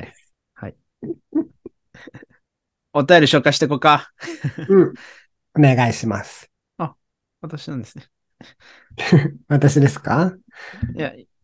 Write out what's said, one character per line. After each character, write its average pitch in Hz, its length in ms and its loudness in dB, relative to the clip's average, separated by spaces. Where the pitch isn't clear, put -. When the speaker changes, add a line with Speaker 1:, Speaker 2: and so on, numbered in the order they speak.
Speaker 1:
で - 120 -16
す。 - 200 -20
Speaker 2:
は - 140 -16
い。 - 0 -
は - 0 -
い。 - 40 -16
<laughs> - 1900 -14
お 143 100 -2
便 170 160 6
り 147 60 6
紹 135 160 2
介 147 100 2
し - 60 -6
て 147 100 -2
こ 147 80 -4
う 127 40 -8
か。 147 300 2
Speaker 1:
う 190 180 6
ん。 - 80 -8
お - 20 4
願 127 280 4
い 113 40 -2
し - 140 -10
ま 101 180 -6
す。 - 260 -20
Speaker 2:
あ、 - 160 -8
私 160 280 -14
な 147 80 -10
ん 123 40 -8
で 104 60 -14
す - 120 -20
ね。 - 80 -20
Speaker 1:
<laughs> 147 400 0
私 147 320 2
で 139 80 4
す - 120 -6
か？ 185 340 -2
Speaker 2:
い - 20 -8
や、 151 140 -8
い - 160 -20